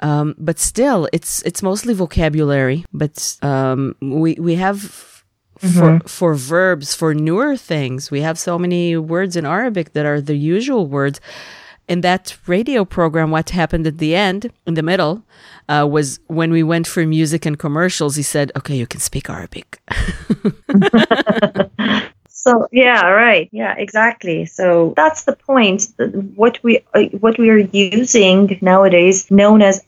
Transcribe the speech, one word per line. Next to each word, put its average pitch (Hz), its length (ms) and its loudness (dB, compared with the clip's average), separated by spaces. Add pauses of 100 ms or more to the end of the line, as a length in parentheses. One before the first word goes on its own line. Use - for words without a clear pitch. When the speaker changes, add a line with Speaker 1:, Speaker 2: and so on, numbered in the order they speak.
Speaker 1:
Um, 147 360 -2
but 160 220 -6
still, 226 560 0
it's, - 320 -6
it's 170 160 -6
mostly 208 320 -2
vocabulary. 151 1000 0
But, 147 240 -6 (240)
um, 135 640 -2
we, 151 360 -2
we 170 180 -2
have 196 260 -2
for, - 840 -16 (300)
Speaker 2:
Mm-hmm. 165 120 0
Speaker 1:
for 170 260 -2
verbs, 151 600 -2
for 160 200 -2
newer 180 420 0
things, 131 540 -6
we 143 100 -4
have 160 180 -4
so 175 200 -4
many 175 400 0
words 170 360 -4
in 165 120 -4
Arabic 190 480 -4
that 147 100 -2
are 147 160 0
the 147 160 -4
usual 190 500 0
words. 139 360 -4 (680)
In 175 140 -2
that 180 340 -2 (100)
radio 220 380 0
program, 160 480 -2
what 160 180 -2
happened 165 360 -2
at 156 120 -4
the 160 160 0
end, 202 380 -2 (120)
in 165 100 -4
the 160 80 -2
middle, 175 420 -2 (440)
uh, 147 220 2
was 143 380 -2
when 165 240 0
we 165 100 2
went 165 240 0
for - 180 -2
music 156 420 0
and 151 120 -4
commercials, 156 560 -2
he 151 80 -4
said, 143 340 -2
"Okay, 143 200 -6
you 120 100 -4
can - 140 -16
speak - 280 -8
Arabic." - 600 -16
<laughs> - 800 -4
Speaker 2:
<laughs> 214 1400 0 (360)
So, 240 280 2
yeah, 247 380 4
right. 202 420 4
Yeah, 214 240 -6
exactly. 202 720 -2
So 170 500 2
that's 311 280 2
the - 120 -2
point. 214 520 0 (480)
What 233 280 2
we, 233 80 2 (220)
uh, 214 80 4 (180)
what 226 180 2
we 226 120 4
are 220 80 6 (140)
using 196 880 2
nowadays, 185 680 4
known 208 300 8
as 196 280 4